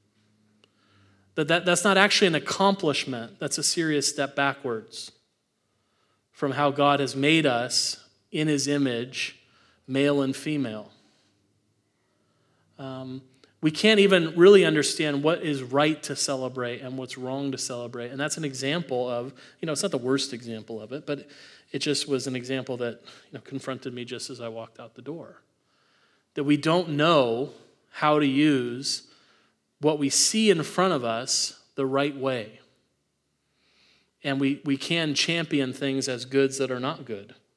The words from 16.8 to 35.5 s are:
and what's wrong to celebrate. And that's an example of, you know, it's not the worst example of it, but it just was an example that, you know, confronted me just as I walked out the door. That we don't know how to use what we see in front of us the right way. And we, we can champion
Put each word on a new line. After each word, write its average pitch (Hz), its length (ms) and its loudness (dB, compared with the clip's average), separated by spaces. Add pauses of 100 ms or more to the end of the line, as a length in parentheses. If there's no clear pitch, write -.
and 131 160 -10
what's 131 220 -10
wrong 135 320 -4
to 131 80 -6
celebrate. 120 540 -8
And 135 80 -10
that's 147 160 -4
an 160 80 -6
example 135 680 -4
of, 123 240 -6 (260)
you 170 60 -8
know, 160 60 -4
it's 139 100 -4
not 202 80 -2
the 135 80 -4
worst 131 340 -2
example 117 480 -12
of 110 120 -14
it, 151 140 -12
but 143 200 -8 (460)
it 143 80 -6
just 143 260 -2
was 135 220 -2
an 127 80 -4
example 127 400 -6
that, 120 240 -6 (320)
you - 0 -
know, 127 80 -14
confronted 131 520 -10
me 123 120 -12
just 120 260 -12
as 123 100 -14
I 117 60 -10
walked 113 320 -12
out 117 160 -20
the 120 80 -20
door. 147 400 -14 (920)
That 147 100 -2
we 147 120 4
don't 160 340 0
know 143 600 2 (400)
how 151 300 2
to 147 60 2
use 135 800 0 (720)
what 151 180 0
we 139 100 0
see 220 420 2
in 160 120 4
front 180 300 2
of 135 100 0
us 117 560 -4 (160)
the 135 100 -2
right 139 320 0
way. 123 440 -4 (1600)
And 139 160 -2
we, 139 240 0
we 139 120 0
can 160 380 -2
champion 160 580 0